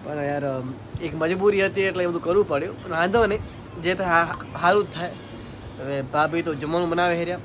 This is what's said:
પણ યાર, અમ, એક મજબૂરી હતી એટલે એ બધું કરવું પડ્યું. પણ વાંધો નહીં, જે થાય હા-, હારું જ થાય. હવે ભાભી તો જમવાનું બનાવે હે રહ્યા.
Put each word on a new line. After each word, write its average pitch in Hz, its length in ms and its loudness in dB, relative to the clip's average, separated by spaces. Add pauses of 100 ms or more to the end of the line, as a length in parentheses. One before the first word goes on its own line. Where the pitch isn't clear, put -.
પણ 151 180 -4
યાર, 143 220 -2
અમ, 131 300 -2 (280)
એક 156 120 -4
મજબૂરી 190 520 2
હતી 190 140 0
એટલે 185 240 2
એ - 20 2
બધું 170 160 -2
કરવું 185 260 4
પડ્યું. - 360 -2
પણ 185 60 -10
વાંધો 190 360 4
નહીં, 208 140 0 (420)
જે 175 120 0
થાય 190 120 -2
હા-, 170 520 2
હારું 196 260 6
જ - 100 -4
થાય. 170 160 -6 (720)
હવે 139 220 -4
ભાભી 151 400 2
તો 160 120 -2
જમવાનું 160 340 0
બનાવે 170 280 2
હે 170 80 -2
રહ્યા. 175 200 -4